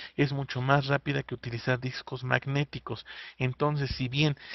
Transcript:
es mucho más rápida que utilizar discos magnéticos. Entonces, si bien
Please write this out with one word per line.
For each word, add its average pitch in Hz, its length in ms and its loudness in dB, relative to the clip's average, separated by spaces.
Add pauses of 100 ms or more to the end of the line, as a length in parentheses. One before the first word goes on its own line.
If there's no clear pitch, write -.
(160)
es 143 180 4
mucho 139 280 -4
más 135 260 4
rápida 139 360 0
que - 120 -8
utilizar 120 440 -2
discos 127 440 -6
magnéticos. 127 840 -2 (320)
Entonces, 139 540 0
si 131 160 -2
bien 143 280 2 (200)